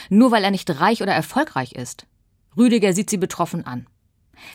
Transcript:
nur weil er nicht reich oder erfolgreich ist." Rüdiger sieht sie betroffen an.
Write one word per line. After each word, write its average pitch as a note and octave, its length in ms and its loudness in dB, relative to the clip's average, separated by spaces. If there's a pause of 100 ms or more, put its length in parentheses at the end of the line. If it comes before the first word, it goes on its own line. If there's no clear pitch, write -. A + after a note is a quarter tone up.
(120)
nur A3+ 180 6
weil A3 140 2
er G3+ 80 2
nicht F3 280 -4
reich G#3 220 0
oder G3 120 -2
erfolgreich D#3 580 -4
ist." - 340 -14 (500)
Rüdiger G#3 380 4
sieht F#3+ 160 -2
sie G#3+ 80 -2
betroffen F3 480 -4
an. B2 220 -10 (680)